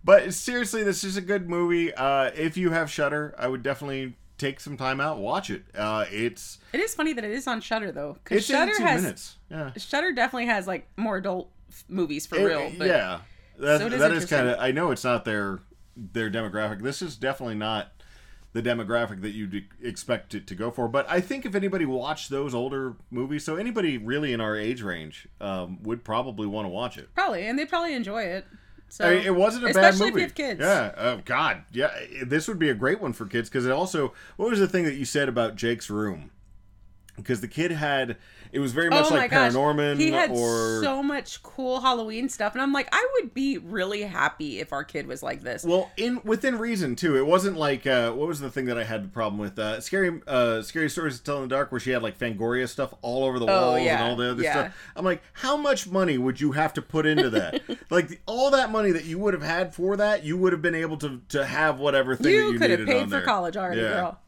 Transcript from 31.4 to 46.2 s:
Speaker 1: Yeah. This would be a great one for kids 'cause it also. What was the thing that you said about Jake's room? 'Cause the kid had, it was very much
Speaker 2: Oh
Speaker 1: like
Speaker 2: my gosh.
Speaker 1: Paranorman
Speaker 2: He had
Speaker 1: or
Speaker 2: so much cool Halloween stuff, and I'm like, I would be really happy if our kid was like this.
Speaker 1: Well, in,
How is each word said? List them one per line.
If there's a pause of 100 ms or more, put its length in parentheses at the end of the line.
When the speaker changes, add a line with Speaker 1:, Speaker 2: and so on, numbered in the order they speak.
Speaker 1:
Yeah. (320)
This
would
be
a
great
one
for
kids
'cause
it
also. (240)
What
was
the
thing
that
you
said
about
Jake's
room? (920)
'Cause
the
kid
had, (340)
it
was
very
much
Speaker 2:
Oh
Speaker 1:
like
Speaker 2:
my
gosh.
Speaker 1:
Paranorman
Speaker 2:
He
had
Speaker 1:
or
Speaker 2:
so
much
cool
Halloween
stuff,
and
I'm
like,
I
would
be
really
happy
if
our
kid
was
like
this.
Speaker 1:
Well,
in,